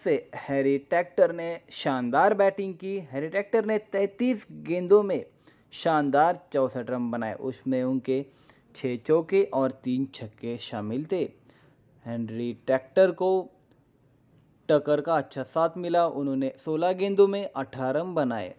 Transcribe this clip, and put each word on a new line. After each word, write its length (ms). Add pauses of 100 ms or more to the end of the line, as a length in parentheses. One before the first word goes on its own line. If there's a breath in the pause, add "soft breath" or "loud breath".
से 320
हैरी 420
टैक्टर 560
ने 280 (100)
शानदार 600
बैटिंग 420
की। 240
हैरी 280
टैक्टर 380
ने 120
तैंतीस 760
गेंदों 520
में 220 (460 soft breath)
शानदार 840
चौसठ 360
रन 220
बनाए, 220
उसमें 500
उनके 420 (500 soft breath)
छः 220
चौके 460
और 280
तीन 420
छक्के 440
शामिल 540
थे। 180 (760 soft breath)
हेनरी 520 (100)
टैक्टर 440
को 400 (1160)
टक्कर 320
का 140
अच्छा 280
साथ 340
मिला, 300
उन्होंने 460 (120)
सोलह 280
गेंदों 340
में 280
अठारह 460
रन 120
बनाए। 460